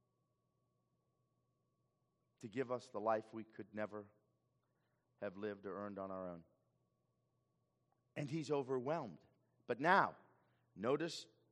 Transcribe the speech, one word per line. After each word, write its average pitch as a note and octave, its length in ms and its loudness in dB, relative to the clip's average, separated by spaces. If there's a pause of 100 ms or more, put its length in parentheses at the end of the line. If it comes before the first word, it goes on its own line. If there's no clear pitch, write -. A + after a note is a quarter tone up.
(2500)
to A#2+ 60 -10
give A#2 240 -2
us B2 220 -2
the G#2 60 -2
life A2 340 4
we A2 120 -8 (100)
could G#2+ 180 -10
never G#2 320 -4 (1160)
have G2+ 160 -4
lived G2+ 280 -4
or F#2+ 100 -6 (100)
earned G2+ 140 -6
on F#2+ 120 -4
our F#2 180 -4
own. E2+ 120 -8 (1700)
And D3 140 -4
he's D3 220 -2
overwhelmed. C3 640 0 (500)
But A#2+ 140 0
now, D#3+ 340 6 (600)
notice C#3+ 500 0 (260)